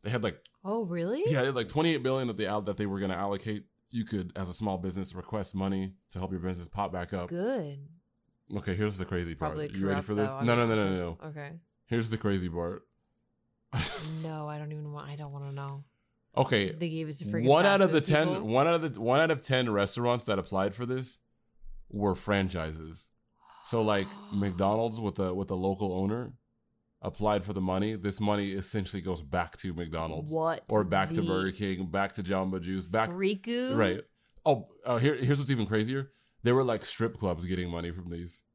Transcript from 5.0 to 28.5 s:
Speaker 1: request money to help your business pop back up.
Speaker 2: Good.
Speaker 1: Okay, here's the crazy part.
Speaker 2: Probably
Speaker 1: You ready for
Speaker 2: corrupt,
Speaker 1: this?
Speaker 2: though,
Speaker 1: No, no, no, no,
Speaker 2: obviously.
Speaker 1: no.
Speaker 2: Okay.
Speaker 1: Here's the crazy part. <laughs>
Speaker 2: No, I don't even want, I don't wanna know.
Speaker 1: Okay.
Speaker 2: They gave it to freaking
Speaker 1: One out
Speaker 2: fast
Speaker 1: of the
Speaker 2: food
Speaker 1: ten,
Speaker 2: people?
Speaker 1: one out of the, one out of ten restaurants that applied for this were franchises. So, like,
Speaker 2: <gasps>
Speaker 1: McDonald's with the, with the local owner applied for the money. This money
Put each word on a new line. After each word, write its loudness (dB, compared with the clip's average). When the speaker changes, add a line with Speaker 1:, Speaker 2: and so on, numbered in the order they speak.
Speaker 1:
request -6
money -2
to -8
help -4
your -4
business -4
pop -4
back -6
up. -4
Speaker 2:
Good. -4
Speaker 1:
Okay, -2
here's 0
the -4
crazy -4
part. -4
Speaker 2:
Probably -6
Speaker 1:
You 0
ready 2
for -4
Speaker 2:
corrupt, 2
Speaker 1:
this? -8
Speaker 2:
though, -4
Speaker 1:
No, 4
no, 4
no, 4
no, 4
Speaker 2:
obviously. 0
Speaker 1:
no. -8
Speaker 2:
Okay. -12
Speaker 1:
Here's 0
the -2
crazy 0
part. -6
<laughs> 0
Speaker 2:
No, -6
I -6
don't -8
even -8
want, -10
I -8
don't -10
wanna -8
know. -8
Speaker 1:
Okay. 4
Speaker 2:
They -4
gave -4
it -10
to -8
freaking 0
Speaker 1:
One 10
out 8
Speaker 2:
fast 10
Speaker 1:
of 6
the 8
Speaker 2:
food -2
Speaker 1:
ten, 6
Speaker 2:
people? -2
Speaker 1:
one 6
out 4
of -2
the, -8
one 6
out 6
of 2
ten 2
restaurants 2
that 2
applied 0
for -6
this -6
were 2
franchises. -2
So, 2
like, 4
Speaker 2:
<gasps> -14
Speaker 1:
McDonald's 2
with -2
the, 0
with -2
the -2
local 0
owner -2
applied 0
for -6
the -2
money. 0
This -4
money 2